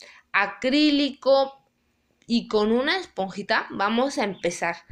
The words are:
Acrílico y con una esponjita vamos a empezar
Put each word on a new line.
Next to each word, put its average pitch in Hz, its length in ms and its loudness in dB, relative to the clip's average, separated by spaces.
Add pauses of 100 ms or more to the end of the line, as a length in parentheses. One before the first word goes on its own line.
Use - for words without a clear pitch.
(300)
Acrílico 269 1400 2 (600)
y 233 200 0
con 214 240 2
una 285 260 2
esponjita 190 720 -4
vamos 233 460 0
a 254 60 0
empezar 175 540 -4 (140)